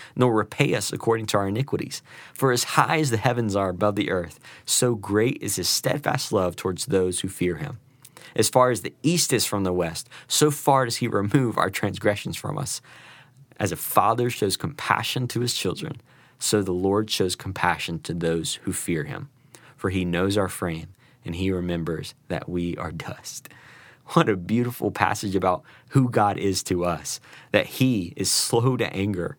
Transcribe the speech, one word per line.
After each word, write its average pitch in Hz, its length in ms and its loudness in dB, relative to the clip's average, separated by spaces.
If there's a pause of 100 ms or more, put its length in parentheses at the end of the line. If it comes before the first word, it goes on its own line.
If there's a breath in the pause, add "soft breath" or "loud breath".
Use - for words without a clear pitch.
(140 loud breath)
nor 123 200 4
repay - 400 2
us 107 180 -2
according 113 340 0
to 107 120 2
our 98 100 0
iniquities. - 540 -4 (320 loud breath)
For 131 180 2
as 120 120 0
high 156 340 2
as 151 120 0
the 113 60 0
heavens 113 400 0
are 98 140 2
above 101 260 0
the 98 140 0
earth, 87 280 -4 (280 loud breath)
so 123 280 2
great 104 460 2
is 101 160 -4
his 90 140 0
steadfast - 640 -2
love 92 220 2
towards 92 300 -4
those 92 360 0
who 95 80 -4
fear 90 280 -2
him. 76 220 -10 (580 loud breath)
As 113 140 4
far 127 200 6
as 104 120 -2
the - 200 -8
east 160 300 2
is 110 140 2
from 101 180 0
the 90 80 2
west, 85 340 -2 (220 loud breath)
so 151 220 4
far 135 340 2
does 117 120 -2
he 120 120 0
remove 107 480 2
our 92 140 2
transgressions 104 680 -2
from 98 220 -6
us. - 240 -6 (760 loud breath)
As 95 140 0
a 82 40 -4
father 113 520 2
shows 104 300 -2
compassion - 680 -2
to 117 120 -2
his 120 140 -2
children, - 460 -6 (380 soft breath)
so - 220 2
the 95 120 0
Lord 98 360 2
shows 92 280 0
compassion 87 640 -2
to - 140 -6
those 82 400 -2 (100)
who 92 80 -2
fear 80 320 -2
him. - 240 -10 (480 loud breath)
For 98 140 -2
he 92 140 0
knows 90 320 2
our 95 120 2
frame, 85 400 -6 (360 soft breath)
and 85 120 -6
he 95 160 0
remembers 87 640 -4 (120)
that - 220 -6
we 87 300 -2
are 82 120 -6
dust." - 580 -12 (580 loud breath)
What 165 220 4
a 104 80 4
beautiful 110 540 -2
passage 98 460 0
about 90 260 0 (280 loud breath)
who 131 180 4
God 104 300 2
is 95 260 0
to 87 200 0
us, 82 360 -4 (320 loud breath)
that 104 140 4
he 117 500 0
is 95 140 -2
slow 123 460 2
to 110 160 -2
anger, 95 460 -2